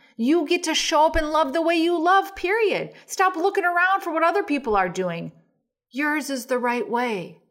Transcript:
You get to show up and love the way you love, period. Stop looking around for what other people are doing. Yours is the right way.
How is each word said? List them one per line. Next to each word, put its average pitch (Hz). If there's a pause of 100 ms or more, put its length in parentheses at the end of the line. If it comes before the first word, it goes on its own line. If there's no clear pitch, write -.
(160)
You 294
get 349
to 320
show 311
up 330
and 311
love 302
the 330
way 330
you 339
love, 370
period. 349 (140)
Stop -
looking 381
around 359
for 349
what 320
other 349
people 277
are 185
doing. 170 (560)
Yours 294
is 262
the 247
right 240
way. 233